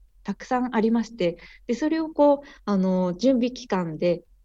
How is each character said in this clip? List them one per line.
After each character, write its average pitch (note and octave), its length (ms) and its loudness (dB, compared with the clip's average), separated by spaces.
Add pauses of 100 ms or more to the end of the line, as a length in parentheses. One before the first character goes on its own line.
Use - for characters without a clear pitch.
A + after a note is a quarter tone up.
(240)
た G3+ 100 -6
く - 120 -12
さ B3+ 160 0
ん B3 120 -4
あ A3+ 60 2
り A3 100 2
ま A#3 140 2
し - 140 -12
て、 E3+ 200 -2 (300)
で、 A#3+ 60 -2
そ D4+ 160 -2
れ D#4+ 100 0
を D#4+ 80 -4
こ D4 380 4
う、 - 20 -20 (160)
あ G3+ 140 0
の、 F#3 400 0
準 B3+ 160 4
備 A#3+ 180 0
期 - 160 -16
間 E3 300 -4
で E3+ 240 0 (240)